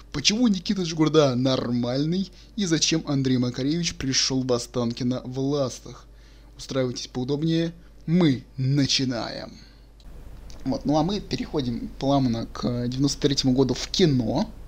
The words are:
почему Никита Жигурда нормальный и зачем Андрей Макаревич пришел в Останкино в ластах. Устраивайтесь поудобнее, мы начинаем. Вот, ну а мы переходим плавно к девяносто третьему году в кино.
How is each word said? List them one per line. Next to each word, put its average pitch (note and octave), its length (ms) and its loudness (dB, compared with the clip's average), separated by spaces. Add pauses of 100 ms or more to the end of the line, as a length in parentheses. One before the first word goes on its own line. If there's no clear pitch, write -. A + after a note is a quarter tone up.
(120)
почему G#3 380 2
Никита F#3+ 340 0
Жигурда D#3 520 4
нормальный C3 960 0 (280)
и G3+ 80 0
зачем E3 420 2
Андрей C3+ 300 2
Макаревич C3+ 580 -2
пришел C3 480 0
в B2+ 80 0
Останкино B2 720 -2
в B2+ 160 -8
ластах. C3+ 680 -4 (520)
Устраивайтесь B2+ 500 -4
поудобнее, D#3+ 640 -2 (340)
мы D#3+ 380 4 (140)
начинаем. C3 960 0 (1120)
Вот, B2 180 -2
ну C#3+ 140 2
а D#3+ 60 4
мы G3 160 0
переходим B2 680 -4 (100)
плавно C3 480 2
к B2 400 -4
девяносто C3+ 340 0
третьему C3+ 320 2
году B2+ 220 4
в - 140 -6
кино. C#3 600 2 (180)